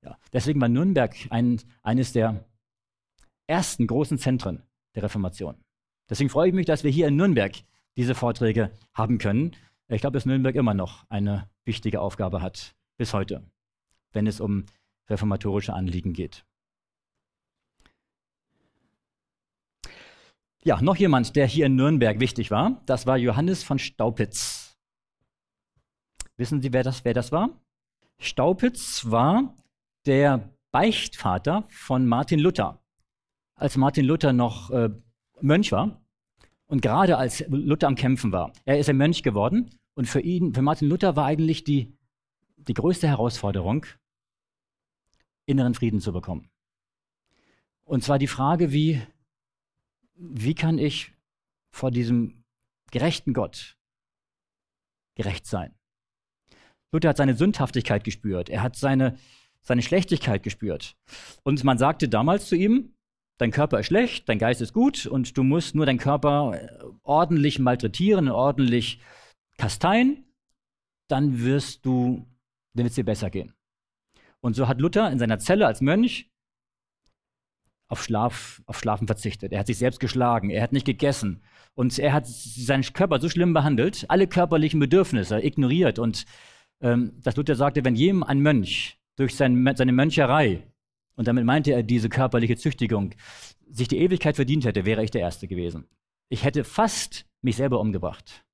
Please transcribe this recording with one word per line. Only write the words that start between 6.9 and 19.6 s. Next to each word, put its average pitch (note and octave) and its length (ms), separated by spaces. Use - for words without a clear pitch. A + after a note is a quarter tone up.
hier D#3 160
in C#3+ 100
Nürnberg D3+ 340
diese B2 180
Vorträge A2 560
haben A#2 240
können. A#2+ 340
Ich G#2+ 100
glaube, B2+ 140
dass C3+ 120
Nürnberg C3 300
immer A#2+ 200
noch - 340
eine G2+ 400
wichtige G#2+ 340
Aufgabe F#2 420
hat, - 340
bis A#2 180
heute, G2 300
wenn G#2+ 140
es G#2+ 120
um G2+ 260
reformatorische G2+ 640
Anliegen F2+ 400
geht. - 320